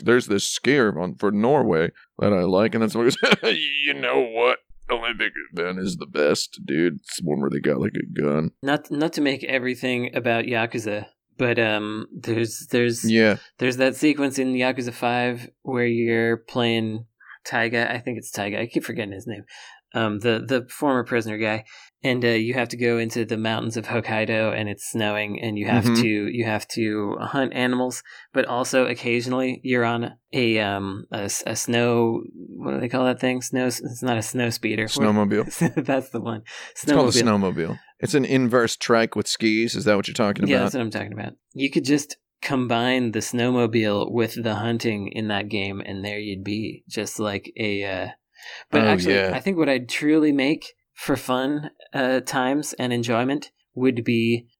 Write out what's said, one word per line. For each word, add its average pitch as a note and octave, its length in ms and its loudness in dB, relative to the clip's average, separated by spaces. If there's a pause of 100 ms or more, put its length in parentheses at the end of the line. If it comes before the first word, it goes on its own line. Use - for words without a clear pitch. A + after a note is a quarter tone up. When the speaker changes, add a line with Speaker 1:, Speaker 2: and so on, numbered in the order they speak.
Speaker 1:
there's B2 240 4
this G2+ 300 0
skier A2+ 460 2
on, F2+ 140 -6
for G#2 160 0
Norway G#2+ 580 4 (300)
that G#2 120 4
I F2+ 120 2
like," F#2+ 300 4
and A2+ 80 0
then A2 80 2
someone A#2 200 2
goes, - 60 2 (260)
<laughs> C#3+ 420 0
"You C#3+ 100 0
know C3+ 260 0
what A#2+ 400 0 (280)
Olympic A2+ 440 -2 (200)
event F2+ 280 -4
is F#2 160 -4
the D2 100 -10
best, - 580 0
dude? D#2+ 360 2
It's - 200 -12
the F2 80 -4
one C#2+ 120 0
where C#2 100 -2
they C#2+ 100 -2
got, C#2 200 0
like, G#2 140 -2
a - 280 -4
gun." D2 300 0 (100)
Speaker 2:
Not, C#3+ 280 -2
not D#3 240 -2
to D#3 60 -2
make C3+ 240 0
everything B2+ 680 -2
about A#2 300 0
Yakuza, A2+ 640 -2 (300)
but, A#2+ 220 2
um, G#2+ 480 0 (100)
there's, A#2 540 -4
there's, A#2+ 400 2
Speaker 1:
Yeah. A2 260 6 (220)
Speaker 2:
there's B2+ 180 0
that C3 200 2
sequence C#3+ 420 2
in C3 160 0
Yakuza B2+ 400 0
Five A#2+ 560 0 (120)
where B2 240 0
you're A#2 520 2
playing A2+ 680 -2 (400)
Taiga. A#2 480 0
I B2 60 -4
think A#2 180 -6
it's G#2+ 140 -12
Taiga. G#2 300 -4
I A#2 60 -2
keep A#2+ 180 -2
forgetting G#2 280 -6
his G2+ 140 -12
name. G#2 180 -10 (480)
Um, G#2+ 280 0
the, A#2 260 0
the B2 240 0
former C3 320 0
prisoner A2+ 340 -2
guy. A2 280 -2 (400)
And, B2 200 0
uh, A#2 40 4
you A#2 260 2
have B2 140 0
to A#2+ 80 -10
go A#2+ 200 2
into A#2 280 -2
the A2+ 120 -2
mountains A2 400 -2
of A2 100 -6
Hokkaido, A2 680 0
and G#2+ 120 -4
it's G2+ 200 -10
snowing, G#2 540 -2
and G#2+ 160 -4
you G#2 80 -4
have A#2 180 4
Speaker 1:
Mm-hmm. A#2 180 2
Speaker 2:
to, A2+ 60 2 (240)
you A#2+ 140 0
have G#2+ 220 -2
to G#2+ 520 -2
hunt B2+ 340 -2
animals, B2+ 480 -2 (300)
but C3 140 2
also B2+ 400 2
occasionally B2 800 -2
you're B2 200 2
on A#2 280 -2 (200)
a, A2+ 280 2
um, G2 520 -2
a A2+ 120 -4
s-, - 200 -4
a G2 120 -4
snow, A#2 680 2 (100)
what F#2 400 -10
do C#3 80 -2
they B2+ 80 -4
call C3 160 0
that B2+ 160 0
thing? B2+ 220 0
Snow B2+ 240 -2
s-, A#2+ 140 -2
it's A#2+ 220 -10
not B2 140 0
a A2 60 -2
snow A#2+ 260 -2
speeder. A2 360 -4
What A2 80 -8
Speaker 1:
Snowmobile. G#2+ 920 2
Speaker 2:
<laughs> - 0 -
That's C3+ 260 -2
the A#2 100 -6
one. A2+ 220 -6 (280)
Speaker 1:
It's - 140 -14
called C#3+ 240 6
a A2 100 4
Speaker 2:
Snowmobile. G#2 360 4
Speaker 1:
snowmobile. D#2+ 240 -4 (200)
It's - 160 0
an C3+ 100 4
inverse B2 520 4
trike A2+ 400 2
with G#2 100 0
skis. A2+ 480 2
Is G#2 120 -2
that G#2 100 6
what G2 120 0
you're - 60 -8
talking G#2 320 0
Speaker 2:
Yeah, - 120 4
Speaker 1:
about? G2 80 2
Speaker 2:
that's G2+ 100 -2
what B2+ 60 -2
I'm A2 80 -4
talking G2+ 220 -6
about. - 200 -10 (200)
You C3+ 160 0
could C#3+ 160 0
just D3 320 0 (240)
combine B2 720 0
the A2 60 -2
snowmobile A#2 920 2
with A#2+ 320 -2
the A2 120 -2
hunting A2 580 -2
in A2 160 -4
that G2+ 200 -2
game, G2 360 -4
and G2 200 -8
there G#2 140 -6
you'd G2+ 260 -8
be, G#2 440 -6
just - 320 -6
like G2+ 380 -4
a, G2+ 260 -2
uh, F#2 220 -4 (640)
but C#3+ 120 4
Speaker 1:
Oh, A2 40 4
Speaker 2:
actually, F3+ 300 4
Speaker 1:
yeah. F#3+ 180 2
Speaker 2:
I B2+ 60 -4
think F#3+ 180 -2
what D3+ 100 4
I'd B2+ 220 0
truly D3+ 420 4
make C#3+ 320 0 (300)
for - 220 -2
fun, C3+ 540 -2 (220)
uh, C3 280 0
times C3+ 540 -2
and B2 180 -2
enjoyment B2 580 0 (240)
would B2 300 0
be, A#2 420 2 (140)